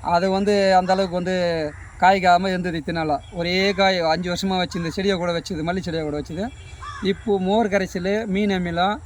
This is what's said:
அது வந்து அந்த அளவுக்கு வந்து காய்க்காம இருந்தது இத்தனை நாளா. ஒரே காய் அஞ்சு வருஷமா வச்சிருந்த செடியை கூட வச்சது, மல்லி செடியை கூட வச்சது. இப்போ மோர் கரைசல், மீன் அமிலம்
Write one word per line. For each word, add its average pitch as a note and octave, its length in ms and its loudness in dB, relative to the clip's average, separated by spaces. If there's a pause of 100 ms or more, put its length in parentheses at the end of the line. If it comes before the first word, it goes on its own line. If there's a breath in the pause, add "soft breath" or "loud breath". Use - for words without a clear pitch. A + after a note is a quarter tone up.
அது F3 260 2
வந்து G3 260 2 (200)
அந்த F#3 180 4
அளவுக்கு F#3 260 0
வந்து F#3 160 -2 (640)
காய்க்காம F#3 500 6
இருந்தது F3+ 280 -2
இத்தனை E3 220 -4
நாளா. D#3 180 0 (160)
ஒரே F3 240 -2 (160)
காய் F#3+ 340 2
அஞ்சு E3+ 220 0
வருஷமா F#3+ 280 -2
வச்சிருந்த F3 320 -4
செடியை F#3+ 280 0
கூட F3 140 -2
வச்சது, E3 320 -4
மல்லி F3 180 -2
செடியை E3 220 -4
கூட D3 140 -4
வச்சது. D#3 260 -8 (600)
இப்போ G3 360 0
மோர் G3+ 340 2
கரைசல், F#3+ 380 -2 (160)
மீன் G3 280 0
அமிலம் F3+ 400 0 (100)